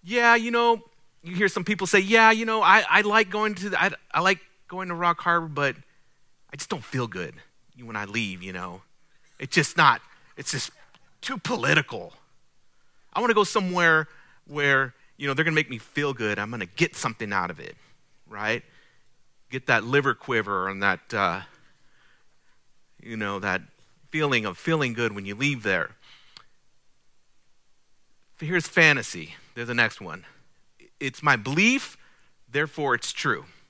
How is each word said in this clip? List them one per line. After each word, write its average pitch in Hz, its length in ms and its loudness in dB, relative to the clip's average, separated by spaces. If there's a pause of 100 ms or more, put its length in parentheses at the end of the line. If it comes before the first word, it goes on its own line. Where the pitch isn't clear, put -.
Yeah, 233 320 4
you 233 160 0
know, 233 320 2 (400)
you 175 140 -10
hear 196 120 2
some 185 160 -2
people 190 220 -2
say, 202 140 4
"Yeah, 220 320 6
you 226 120 0
know, 220 160 -2
I, 196 300 6
I 190 120 6
like 208 280 2
going 214 240 -2
to 190 160 -8
the, 175 120 -2
I, 202 100 0 (200)
I 151 80 0
like 185 200 2 (280)
going 185 200 -10
to 175 60 -4
Rock 170 260 0
Harbor, 170 280 0
but 143 280 -2 (760)
I 135 40 -18
just - 120 -8
don't 131 160 -8
feel 127 220 -4
good 90 280 -10 (480)
when 113 140 -12
I 104 80 -6
leave, 101 380 -6
you 95 100 -12
know. 90 300 -12 (560)
It's - 160 -10
just - 220 2
not, 139 260 6 (340)
it's - 160 -8
just - 180 -4 (500)
too 262 160 -6
political. 139 800 -2 (960)
I 190 80 -2
wanna 240 140 4
go 208 100 6
somewhere 175 640 2 (380)
where, 139 480 0 (240)
you 147 80 -6
know, 139 80 0
they're 147 100 2
gonna 160 100 0
make 156 140 0
me 123 80 -8
feel 143 380 -4
good. 107 240 -2
I'm 107 120 -6
gonna 113 140 -8
get - 320 -4
something 110 340 -6
out 92 200 -2
of 82 100 -12
it," - 160 -16 (500)
right? 107 360 -4 (880)
Get 131 160 -8
that 113 180 2
liver 131 300 2
quiver 98 560 -2
and 98 120 -4
that, 98 300 -2
uh, 95 300 0 (1600)
you 113 160 -12
know, 101 200 -4
that 95 220 -4 (480)
feeling 139 380 0
of 92 100 -6
feeling 147 380 -2
good 113 200 -2
when 98 120 -10
you 101 80 -8
leave 131 280 -2
there. 95 280 0 (2500)
Here's 165 260 -2
fantasy. 139 680 2 (200)
There's 120 140 -8
the 120 60 -4
next 117 260 0
one. 90 240 -14 (760)
"It's 135 220 -8
my 147 140 4
belief, 170 640 0 (520)
therefore 143 440 -2
it's - 180 -4
true." 107 320 -4 (260)